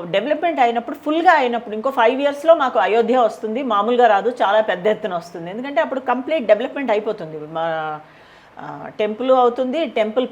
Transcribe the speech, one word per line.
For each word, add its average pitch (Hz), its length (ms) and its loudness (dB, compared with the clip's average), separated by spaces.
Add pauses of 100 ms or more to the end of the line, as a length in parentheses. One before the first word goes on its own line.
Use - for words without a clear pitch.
(100)
డెవలప్‌మెంట్ 294 500 0
అయినప్పుడు, 233 360 0
ఫుల్గా 330 360 2
అయినప్పుడు, 233 420 0
ఇంకో 220 160 -2
ఫైవ్ 262 320 2
ఇయర్స్‌లో 285 320 4
మాకు 262 240 0
అయోధ్య 220 380 2
వస్తుంది, 226 460 0
మామూలుగా 233 440 4
రాదు, 208 240 2 (120)
చాలా 208 180 4
పెద్ద 185 260 -2
ఎత్తున 214 280 -2
వస్తుంది. 170 360 -10
ఎందుకంటే 269 300 -4
అప్పుడు 262 200 -2
కంప్లీట్ 269 460 -2
డెవలప్‌మెంట్ 247 440 2
అయిపోతుంది, 202 480 -4 (140)
మా, 160 480 -4 (580)
ఆ, 147 400 -14
టెంపుల్ 220 320 -2
అవుతుంది, 254 560 2
టెంపుల్ 226 460 -2